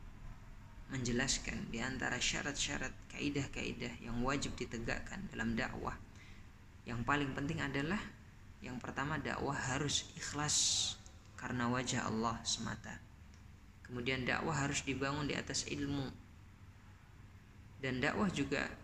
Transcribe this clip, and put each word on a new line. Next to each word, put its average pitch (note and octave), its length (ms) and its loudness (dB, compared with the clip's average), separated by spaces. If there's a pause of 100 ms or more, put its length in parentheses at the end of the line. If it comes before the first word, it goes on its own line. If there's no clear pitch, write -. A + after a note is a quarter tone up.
(920)
menjelaskan A#2+ 800 2
di A2+ 80 -2
antara B2+ 400 0
syarat-syarat, C#3+ 720 2 (160)
kaidah-kaidah B2 960 -2
yang A#2+ 160 0
wajib C#3 320 2
ditegakkan B2 800 -2
dalam A2+ 240 2
dakwah, B2 400 -2 (880)
yang A#2+ 160 -2
paling C#3 320 6
penting C#3+ 240 0
adalah C#3+ 400 2 (640)
yang B2+ 160 -6
pertama, C#3 400 -2
dakwah C#3 400 0
harus C3+ 560 2
ikhlas - 800 4 (400)
karena B2 320 0
wajah B2 400 4
Allah A2+ 400 2
semata. A#2 560 -2 (800)
Kemudian B2+ 420 0
dakwah C3+ 300 4
harus C#3+ 320 2
dibangun C#3 400 2
di C3+ 80 2
atas - 320 0
ilmu. C#3+ 420 0 (1700)
Dan C3 180 2
dakwah F3+ 300 6
juga C#3 400 4 (140)